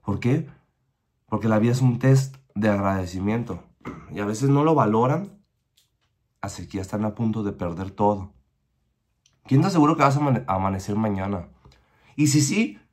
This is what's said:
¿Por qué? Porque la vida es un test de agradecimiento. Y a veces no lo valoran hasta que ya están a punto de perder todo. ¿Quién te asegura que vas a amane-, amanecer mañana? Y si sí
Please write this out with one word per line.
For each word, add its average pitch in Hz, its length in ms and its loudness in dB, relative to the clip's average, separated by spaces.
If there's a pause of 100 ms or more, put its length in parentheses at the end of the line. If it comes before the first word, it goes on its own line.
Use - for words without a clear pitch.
¿Por 95 140 -4
qué? 123 320 -2 (760)
Porque 107 220 -4
la 110 120 2
vida 120 120 2
es 123 80 0
un 127 180 2
test 135 380 2 (180)
de 107 140 0
agradecimiento. 98 920 -2 (480)
Y 82 80 -10
a 101 80 -4
veces 110 220 -2
no 139 160 4
lo 160 100 4
valoran 123 680 0 (1000)
hasta 98 220 -10
que 98 160 -8
ya 95 40 -4
están 104 220 -4
a 107 100 -4
punto 110 300 -2
de 101 80 -2
perder 90 400 -8
todo. 104 400 0 (1120)
¿Quién 135 160 4
te 180 80 2
asegura 151 260 4
que 160 80 0
vas 139 140 4
a 143 40 0
amane-, 135 280 0
amanecer 95 480 -2
mañana? 98 540 -4 (680)
Y 147 120 2
si 143 120 4
sí 190 400 -2 (120)